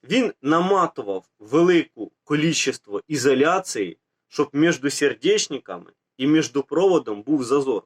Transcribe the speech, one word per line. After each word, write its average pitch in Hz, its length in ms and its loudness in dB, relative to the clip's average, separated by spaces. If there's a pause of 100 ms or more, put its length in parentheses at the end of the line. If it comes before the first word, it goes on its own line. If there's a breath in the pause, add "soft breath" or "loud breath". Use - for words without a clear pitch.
Він 226 380 0
наматував 160 880 0 (100)
велику 143 720 0 (160)
кількість 147 600 -2 (200)
ізоляції, 139 880 0 (300)
щоб - 260 -4
між 143 400 0
сердечниками 127 960 -4 (260)
і 131 100 -2
між 156 220 2
проводом 143 720 0
був 135 220 -2
зазор. 131 420 0